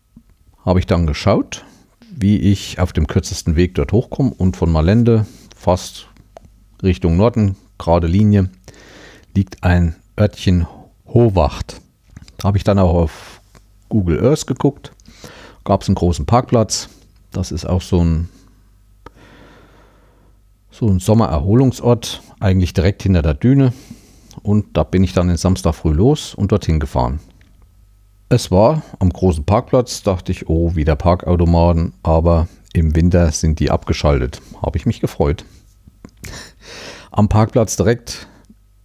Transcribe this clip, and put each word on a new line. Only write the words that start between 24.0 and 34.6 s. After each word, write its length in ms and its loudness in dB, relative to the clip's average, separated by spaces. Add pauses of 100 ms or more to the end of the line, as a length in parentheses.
Und 340 -2
da 80 2
bin 200 0
ich 80 -2
dann 160 0
den 80 0
Samstag 380 0
früh 180 -2
los 420 0
und 180 -2
dorthin 280 0
gefahren. 400 -4 (1080)
Es 220 0
war 320 2 (160)
am 120 0
großen 340 0
Parkplatz, 580 -2
dachte 300 -4
ich, 160 -8
„Oh, 260 0
wieder 220 0
Parkautomaten“, 960 0 (100)
aber 460 2 (240)
im 240 0
Winter 360 4
sind 280 -2
die 100 0
abgeschaltet. 720 -2 (220)